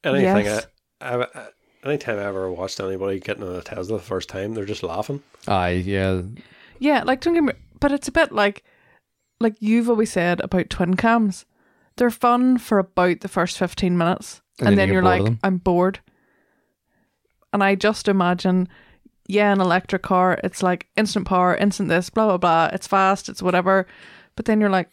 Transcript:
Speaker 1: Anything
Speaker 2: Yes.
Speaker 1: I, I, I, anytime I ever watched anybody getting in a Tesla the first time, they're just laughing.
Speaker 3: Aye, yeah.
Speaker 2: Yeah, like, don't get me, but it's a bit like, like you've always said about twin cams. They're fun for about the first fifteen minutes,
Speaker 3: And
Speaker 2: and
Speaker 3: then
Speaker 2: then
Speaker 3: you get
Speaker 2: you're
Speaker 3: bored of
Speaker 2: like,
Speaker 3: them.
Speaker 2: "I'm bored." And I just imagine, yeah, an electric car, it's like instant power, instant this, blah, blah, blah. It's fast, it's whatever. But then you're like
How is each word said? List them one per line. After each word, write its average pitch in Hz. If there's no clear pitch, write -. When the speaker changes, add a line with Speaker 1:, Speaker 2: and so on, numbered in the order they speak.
Speaker 1:
Anything 139
Speaker 2:
Yes. 107
Speaker 1:
I, 123
I, 123
I, 113
anytime 131
I 101
ever 95
watched 92
anybody 95
getting 104
in 90
a 90
Tesla 98
the 90
first 92
time, 98
they're 101
just 101
laughing. 104
Speaker 3:
Aye, 90
yeah. 95
Speaker 2:
Yeah, 269
like, 262
don't 339
get 330
me, 277
but 285
it's 277
a 262
bit 320
like, 202
like 220
you've 226
always 214
said 175
about -
twin 180
cams. 226
They're 240
fun 247
for 214
about 180
the 190
first 180
fifteen 180
minutes, -
Speaker 3:
And -
Speaker 2:
and 202
Speaker 3:
then 190
Speaker 2:
then -
Speaker 3:
you 196
get -
Speaker 2:
you're 190
Speaker 3:
bored 185
of 196
Speaker 2:
like, 110
Speaker 3:
them. 113
Speaker 2:
"I'm 190
bored." 180
And 202
I 196
just 208
imagine, 185
yeah, 202
an 196
electric 180
car, 185
it's -
like 180
instant 202
power, 180
instant 202
this, 175
blah, 220
blah, 190
blah. 165
It's -
fast, 190
it's -
whatever. 185
But 226
then 214
you're 208
like 185